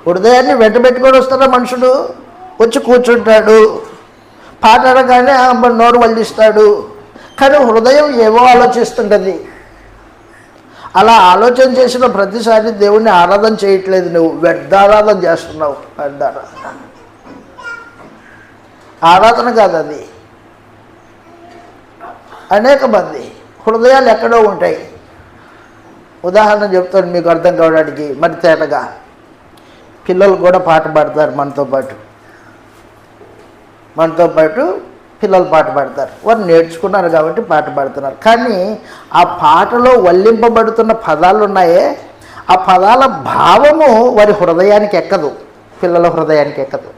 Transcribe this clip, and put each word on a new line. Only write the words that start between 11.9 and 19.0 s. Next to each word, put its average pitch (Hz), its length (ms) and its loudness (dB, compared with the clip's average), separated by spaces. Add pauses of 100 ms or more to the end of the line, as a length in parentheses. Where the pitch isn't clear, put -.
ప్రతిసారి 220 560 -2
దేవుణ్ణి 208 400 0
ఆరాధన 196 420 2 (100)
చేయట్లేదు, 185 460 -2
నువ్వు 165 220 0 (120)
వ్యర్థారాధన 202 800 2
చేస్తున్నావు. 156 540 -4 (180)
వ్యర్థారాధన 143 720 -10 (2250)